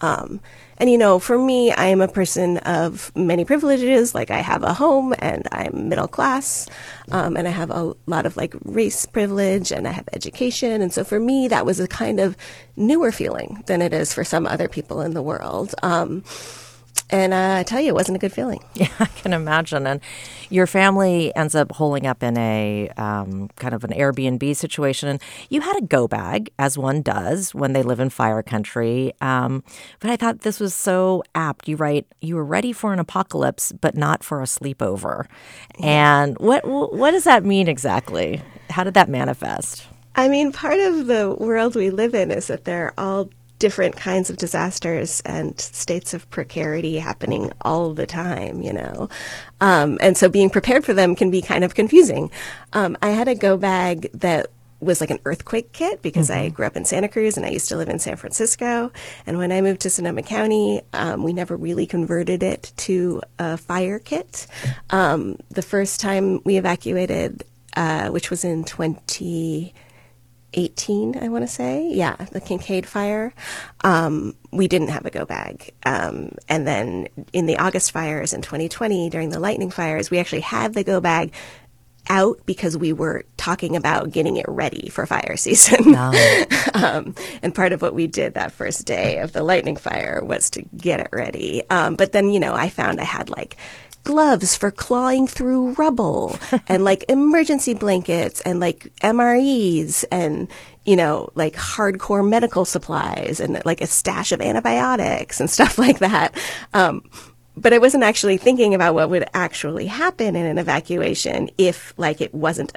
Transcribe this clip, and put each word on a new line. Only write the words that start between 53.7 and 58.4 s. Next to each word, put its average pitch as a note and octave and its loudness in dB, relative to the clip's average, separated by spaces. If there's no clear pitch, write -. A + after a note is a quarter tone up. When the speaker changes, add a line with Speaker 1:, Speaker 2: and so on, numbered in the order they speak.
Speaker 1:
that E3+ 0
was, E3+ 2
like, D#3 -2
an - -4
earthquake A3+ -6
kit F4 -4
because D#3 0
I G2 -2
Speaker 2:
Mm-hmm. D3+ -6
Speaker 1:
grew - -4
up - -8
in F2 -6
Santa G3+ 0
Cruz A3 0
and F3 -4
I - -4
used - -4
to - -6
live E3 -4
in E3+ -4
San - -6
Francisco. A#3+ -4